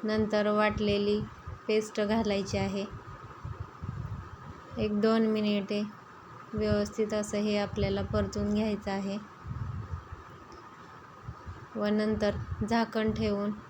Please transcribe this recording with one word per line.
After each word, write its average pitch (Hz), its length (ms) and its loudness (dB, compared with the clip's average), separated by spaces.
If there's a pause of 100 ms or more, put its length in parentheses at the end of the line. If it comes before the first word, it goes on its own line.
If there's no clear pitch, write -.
नंतर 214 440 4
वाटलेली 208 720 4 (480)
पेस्ट 214 340 2
घालायची 202 560 2
आहे. 196 260 0 (1900)
एक 214 240 2
दोन 226 260 6
मिनिटे 208 540 2 (720)
व्यवस्थित 208 600 2
असं 208 240 0
हे 208 200 2
आपल्याला 202 460 0
परतून 208 500 0
घ्यायचं 208 380 0
आहे 196 260 -2 (2500)
व 208 120 0
नंतर 214 480 2 (260)
झाकण 220 500 2
ठेवून 208 400 0 (180)